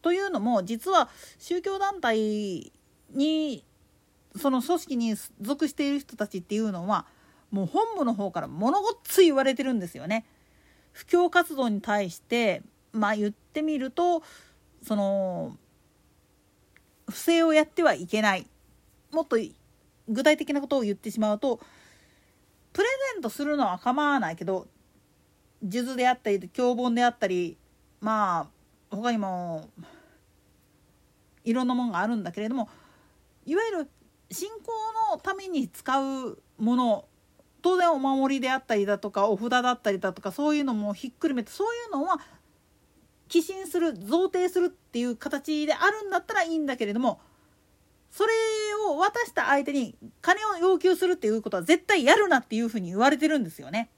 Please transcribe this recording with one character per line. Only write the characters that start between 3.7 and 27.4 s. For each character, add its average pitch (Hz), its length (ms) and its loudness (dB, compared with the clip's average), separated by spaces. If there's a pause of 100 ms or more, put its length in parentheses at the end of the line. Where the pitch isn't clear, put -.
そ 277 140 0
の 254 120 0
組 349 160 0
織 269 180 -6
に 226 180 0 (260)
属 277 280 -2
し 285 40 -4
て 285 160 -2
い 277 40 0
る 285 60 -2
人 262 180 -12
た 208 100 -4
ち 196 120 -10
っ 175 40 -8
て 208 120 -6
い 214 40 0
う 220 140 -2
の 175 160 -8
は、 196 180 0 (440)
も 196 140 0
う - 20 -2
本 440 300 0
部 311 80 0
の 233 100 2
方 196 160 -4
か 175 100 -4
ら 135 80 -6
物 220 320 0
ご 427 100 0
っ - 20 -4 (100)
つ - 200 4
い 349 40 12
言 294 80 6
わ 269 100 4
れ 269 100 2
て 285 80 -4
る 262 120 0
ん 214 60 0
で 175 80 -8
す 139 100 -16
よ 143 80 -12
ね。 220 180 -2 (680)
布 - 140 -20
教 349 240 4
活 339 240 2
動 262 140 0
に 202 120 -2
対 208 300 -2
し - 100 -16
て、 233 420 0 (300)
ま 214 160 0
あ、 214 80 0
言 208 140 0
っ - 20 -12
て - 300 -8
み 311 160 0
る 262 120 -4
と、 339 320 2 (600)
そ 214 140 -2
の、 190 600 -2 (1500)
不 208 80 -10
正 330 260 2
を 320 100 4
や 311 120 6
っ - 20 -2
て 349 160 -2
は 302 120 6
い 165 120 -8
け 214 160 0
な 202 140 4
い。 156 100 -10 (640)
も 320 120 0
っ 302 40 -2
と 240 100 0 (720)
具 226 140 -2
体 302 140 4
的 302 160 -6
な 285 80 0
こ 277 60 -8
と 277 120 0
を - 40 2
言 208 120 -2
っ - 20 -6
て - 140 -10
し 220 100 -6
ま 214 140 2
う 208 40 -6
と、 247 220 -2 (1120)
プ 381 100 0
レ 453 60 2 (260)
ゼ 403 40 -8
ン 320 40 -10
ト 240 60 -4
す 285 160 -6
る 294 120 0
の 262 100 2
は 180 120 -2
構 285 320 0
わ 277 100 2
な 165 100 -4
い 165 60 -10
け 170 80 -10
ど、 185 240 -4 (960)
数 220 220 -4
珠 254 120 -6
で 247 120 2
あ 254 40 4
っ 247 80 -2
た 220 100 -2
り、 196 180 0
経 247 260 0
本 240 200 0
で 240 100 4
あ 240 40 6
っ 240 100 -2
た 202 80 -2
り、 180 300 -2 (440)